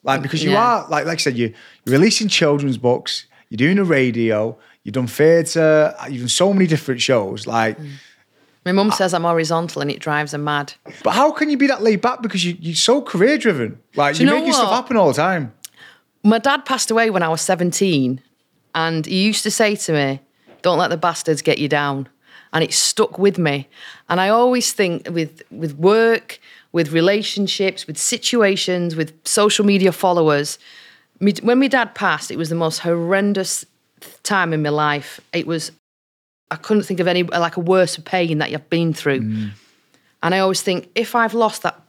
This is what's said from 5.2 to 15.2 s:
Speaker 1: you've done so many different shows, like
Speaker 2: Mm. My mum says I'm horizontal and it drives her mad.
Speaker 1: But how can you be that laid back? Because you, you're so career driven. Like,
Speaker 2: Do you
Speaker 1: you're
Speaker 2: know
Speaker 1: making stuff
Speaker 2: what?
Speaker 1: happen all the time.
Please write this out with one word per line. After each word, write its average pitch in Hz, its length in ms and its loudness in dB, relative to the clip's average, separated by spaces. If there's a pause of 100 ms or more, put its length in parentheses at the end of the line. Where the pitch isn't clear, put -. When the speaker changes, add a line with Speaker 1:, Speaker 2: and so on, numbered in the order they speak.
Speaker 1:
you've 127 120 -8
done 123 80 -6
so 185 240 2
many 190 140 4
different 139 340 -2
shows, 107 460 0
like 110 320 0
Speaker 2:
Mm. 147 100 -14 (760)
My 180 40 -2
mum 196 200 2
says 185 220 0
I'm 170 100 0
horizontal 165 600 -2
and 143 80 -4
it - 80 -8
drives 147 320 -4
her 147 80 -6
mad. 147 340 -4 (300)
Speaker 1:
But - 80 2
how 285 200 4
can 302 200 -2
you 277 60 0
be 277 100 4
that 247 160 0
laid 220 180 4
back? 247 220 -2
Because 190 200 -4
you, 175 160 -4
you're 165 140 -8
so 240 260 2
career 254 380 2
driven. 151 400 -2 (180)
Like, 143 200 2
Speaker 2:
Do 160 80 2
you - 40 6
Speaker 1:
you're 294 80 6
Speaker 2:
know - 60 2
Speaker 1:
making 330 120 0
stuff 240 180 2
Speaker 2:
what? 220 40 2
Speaker 1:
happen 247 220 0
all 180 120 6
the 127 40 2
time. 156 400 -2 (680)